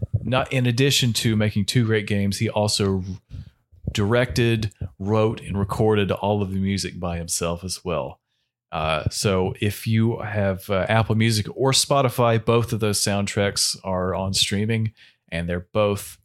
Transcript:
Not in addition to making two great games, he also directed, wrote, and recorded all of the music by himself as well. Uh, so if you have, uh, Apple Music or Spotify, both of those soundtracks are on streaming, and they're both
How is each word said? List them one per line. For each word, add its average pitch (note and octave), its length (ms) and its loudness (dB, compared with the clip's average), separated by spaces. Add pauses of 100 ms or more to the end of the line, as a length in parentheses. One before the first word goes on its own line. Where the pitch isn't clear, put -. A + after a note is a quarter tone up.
(240)
Not B2+ 280 0
in B2+ 140 2
addition B2 480 2
to A2+ 220 2
making G#2+ 300 2
two B2 200 2
great G#2+ 220 2
games, G2+ 320 0
he A2 100 0
also G2+ 540 0 (880)
directed, A#2 800 2 (280)
wrote, A2 420 0
and F#2+ 160 -6
recorded G2+ 540 2
all G#2 300 0
of F#2+ 100 -2
the F#2+ 80 -2
music F#2+ 400 -2
by F2 180 -4
himself E2+ 460 -4
as F#2 220 -10
well. D2+ 340 -4 (520)
Uh, D#2 380 -2
so F#2+ 520 0
if G#2 260 -2
you A2+ 320 2
have, G2+ 500 -2
uh, F#2+ 200 0
Apple A2 260 2
Music A2 300 2 (100)
or C3+ 160 2
Spotify, B2 720 2
both A#2 300 2
of G#2+ 80 -2
those G#2 180 0
soundtracks G2+ 840 0
are F#2 300 -2
on F#2+ 200 -2
streaming, A2 600 0 (360)
and E2+ 180 -4
they're F2 240 -4
both G#2 540 0